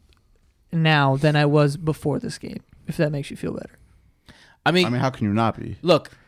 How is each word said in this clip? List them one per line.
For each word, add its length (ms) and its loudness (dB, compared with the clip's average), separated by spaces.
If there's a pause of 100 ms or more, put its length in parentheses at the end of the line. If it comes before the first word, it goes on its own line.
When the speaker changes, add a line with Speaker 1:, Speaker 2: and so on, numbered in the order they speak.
(720)
Speaker 1:
now 460 2
than 200 2
I 100 4
was 320 2
before 420 -4
this 180 -10
game, 220 -14 (260)
if 120 -8
that 120 0
makes 200 -8
you 60 -12
feel 180 -8
better. 240 -16 (880)
Speaker 2:
I 60 4
mean, 140 2
Speaker 3:
I 40 -2
mean, 100 -2
how 100 0
can 160 -4
you 60 0
not 260 0
be? 240 -12
Speaker 2:
look, 280 2 (180)